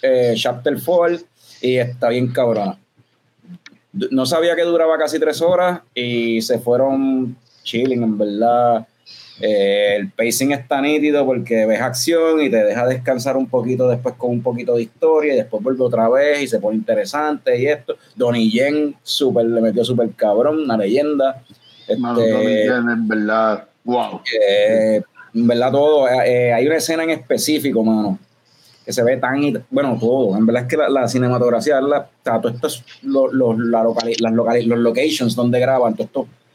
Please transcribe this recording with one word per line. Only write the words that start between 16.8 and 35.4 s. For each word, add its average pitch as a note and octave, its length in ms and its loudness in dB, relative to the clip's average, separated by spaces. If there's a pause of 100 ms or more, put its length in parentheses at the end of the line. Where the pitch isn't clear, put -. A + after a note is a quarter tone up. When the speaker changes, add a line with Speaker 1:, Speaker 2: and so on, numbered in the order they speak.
Speaker 1:
y B2+ 60 0
esto. - 300 -4 (180)
Donnie A#2+ 360 2
Yen, C#3+ 520 0
súper, A#2+ 440 0
le A#2 140 0
metió A2+ 240 0
súper A#2+ 300 -2
cabrón, B2 480 0
una A#2+ 140 -2
leyenda. C3+ 680 0 (560)
Speaker 2:
Mano, A#2+ 220 -2
Speaker 1:
Este, A2+ 120 2
Speaker 2:
Donnie A2 320 0
Yen, A#2+ 260 0
en A2+ 180 -2
verdad, A2 600 0 (160)
wow. A#2 360 -4 (280)
Speaker 1:
eh, G#2+ 540 2 (320)
en A#2 120 2
verdad A#2+ 260 2
todo, C#3+ 360 4
eh, B2 400 2
eh, A#2+ 40 2
hay A#2+ 140 2
una D#3+ 100 2
escena D#3+ 260 -2
en E3 80 -2
específico, C3+ 720 -2
mano, G#2+ 360 0 (680)
que - 80 -10
se A#2+ 100 -2
ve B2 140 2
tan, B2+ 260 -2
y, C#3+ 120 0 (160)
bueno, C3 280 0
todo. A2+ 380 0
En A2 100 2
verdad A#2+ 180 2
es B2 40 -8
que D3+ 80 -2
la, D3+ 120 2
la C3+ 200 0
cinematografía, B2 720 2
la, C#3+ 200 0
o - 60 -14 (160)
sea, A2+ 180 0
todo A#2 120 -2
esto B2 160 -6
es B2 160 -10 (180)
lo, C3+ 300 0
lo, A#2+ 260 2
la A#2 240 0
locali-, A#2 380 -2
las A2+ 120 0
locali-, A#2 340 0
los A#2 120 0
locations A#2+ 560 0
donde A#2+ 240 0